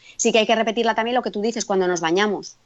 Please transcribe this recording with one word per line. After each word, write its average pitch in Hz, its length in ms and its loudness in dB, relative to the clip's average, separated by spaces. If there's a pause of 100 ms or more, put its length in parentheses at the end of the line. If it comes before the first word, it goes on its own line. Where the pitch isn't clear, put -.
(180)
Sí 226 140 0
que 220 80 4
hay 214 80 2
que 226 80 4
repetirla 220 400 0
también 233 200 -2
lo 240 80 2
que 214 80 -4
tú 208 100 -6
dices 220 240 -2
cuando 190 220 0
nos 175 140 0
bañamos. 180 540 -2 (100)